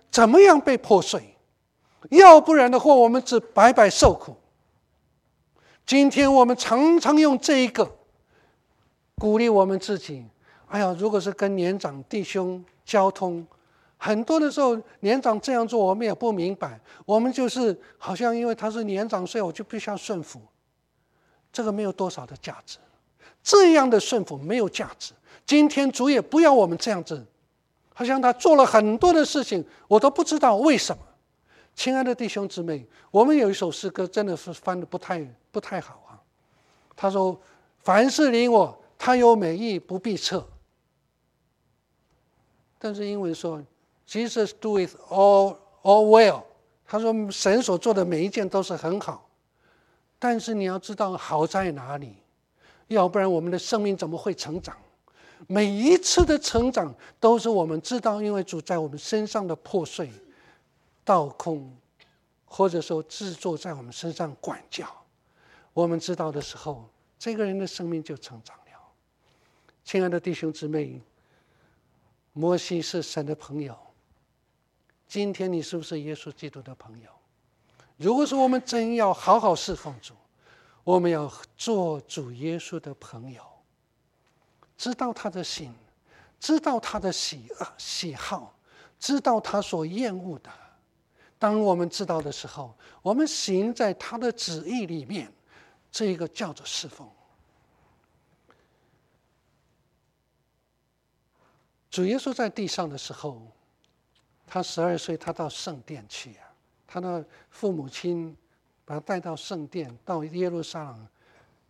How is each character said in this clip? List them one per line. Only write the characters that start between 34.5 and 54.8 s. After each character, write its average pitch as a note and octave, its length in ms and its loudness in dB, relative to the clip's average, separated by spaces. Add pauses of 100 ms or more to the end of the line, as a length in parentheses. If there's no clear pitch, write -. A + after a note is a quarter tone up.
翻 F3+ 280 -8
得 F3 40 -10
不 F3+ 140 -10
太， F3 260 -8 (280)
不 G#3+ 100 -6
太 G3 180 -10
好 - 300 -16
啊。 - 80 -20 (800)
他 G3 160 -2
说 F#3 280 -2 (440)
：“凡 G#3+ 260 4
事 D4 220 2
领 A#3 200 2
我， F#3 240 4 (220)
他 B3+ 180 2
有 A#3+ 200 8
美 E3+ 200 -2
意， G#3+ 220 -6
不 F#3 220 -10
必 G3+ 180 -4
测。” - 260 -6 (2250)
但 G#3+ 160 -8
是 G#3 100 -8
英 G3+ 160 -6
文 E3+ 120 -4
说： D#3 300 -10 (440)
“Jesus A3 520 -4
doeth G3+ 340 -4 (140)
all, G3 500 4 (260)
all G#3+ 240 6
well。” G#3+ 340 8 (460)
他 G#3+ 120 -6
说， A3+ 140 0 (160)
“神 G3+ 320 0
所 G3 160 -2
做 A3+ 160 0
的 F#3+ 100 0
每 F3 220 -2
一 G3+ 40 -4
件 G3 200 -6
都 G3 120 -2
是 F#3 140 -8
很 E3+ 240 -6
好， - 300 -14 (920)
但 A#3+ 200 -2
是 A3+ 140 -8
你 G3+ 120 -4
要 F#3 120 -4
知 G3+ 160 -14
道 G3 220 -4
好 D#3 320 -2
在 F#3+ 240 -4
哪 C#3 260 -12
里， B2+ 200 -18 (680)
要 G3+ 200 2
不 F3 100 -4
然 F#3+ 140 0
我 E3+ 80 0
们 E3+ 100 -6
的 F3+ 80 -4
生 G#3+ 240 -4
命 G3+ 140 -2
怎 F3 140 -8
么 E3 80 -8
会 F#3 160 -6
成 E3 280 -12
长？” - 140 -16 (720)